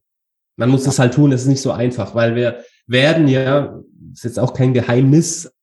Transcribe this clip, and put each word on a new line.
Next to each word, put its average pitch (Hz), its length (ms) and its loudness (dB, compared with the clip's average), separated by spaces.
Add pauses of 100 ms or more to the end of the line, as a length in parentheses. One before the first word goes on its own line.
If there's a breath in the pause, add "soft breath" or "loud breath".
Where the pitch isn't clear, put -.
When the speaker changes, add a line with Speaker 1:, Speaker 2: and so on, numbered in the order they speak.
(560)
Speaker 1:
Man 113 140 -2
muss 135 140 2
Speaker 2:
Ja. 143 60 -2
Speaker 1:
es - 80 -2
halt 123 160 2
tun, 147 180 4
es 123 100 -2
ist 131 60 -2
nicht 135 140 0
so 123 100 -4
einfach, 117 420 -6
weil 117 220 0
wir 120 240 -4 (260 loud breath)
werden 147 420 2
ja, 131 520 0 (320)
ist - 120 -14
jetzt 117 140 -8
auch - 160 -2
kein 127 180 0
Geheimnis, 135 800 0 (120)